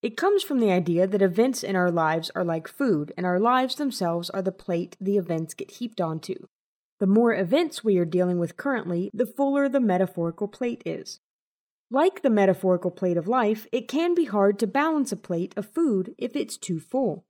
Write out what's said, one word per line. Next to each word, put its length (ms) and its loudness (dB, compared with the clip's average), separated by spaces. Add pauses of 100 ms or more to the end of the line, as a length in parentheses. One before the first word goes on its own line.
It 160 -6
comes 240 2
from 180 -2
the 100 2
idea 360 2
that 160 0
events 400 2
in 140 -4
our 140 2
lives 440 0
are 100 -2
like 240 -4
food, 480 -2
and 80 -4
our 160 0
lives 360 2
themselves 520 -4
are 140 -6
the 100 -2
plate 480 -6
the 160 0
events 380 -4
get 160 -12
heaped 280 -12
onto. 360 -4 (640)
The 60 2
more 260 6
events 500 0
we 140 2
are 80 4
dealing 340 0
with 200 -4
currently, 560 -4
the 100 0
fuller 420 0
the 140 2
metaphorical 680 0
plate 380 -6
is. 360 -10 (680)
Like 300 2
the 80 2
metaphorical 600 4
plate 260 -2
of 100 -2
life, 460 0
it 160 -4
can 260 0
be 120 2
hard 320 2
to 80 0
balance 440 0
a 60 -4
plate 400 -6
of 140 -8
food 480 0
if 180 -6
it's 220 -6
too 220 -6
full. 500 -2